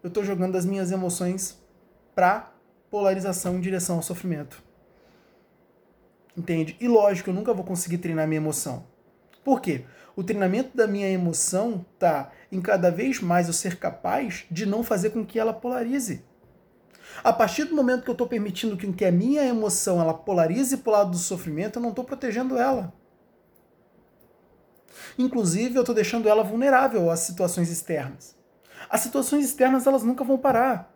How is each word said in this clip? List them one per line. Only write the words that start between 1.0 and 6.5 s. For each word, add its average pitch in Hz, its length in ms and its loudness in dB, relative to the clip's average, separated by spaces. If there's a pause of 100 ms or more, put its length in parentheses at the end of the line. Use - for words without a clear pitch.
pra 196 380 2 (380)
polarização 190 680 0
em 185 40 -4
direção 180 360 -2
ao 165 60 -2
sofrimento. 170 600 -8 (1700)
Entende? 165 440 -2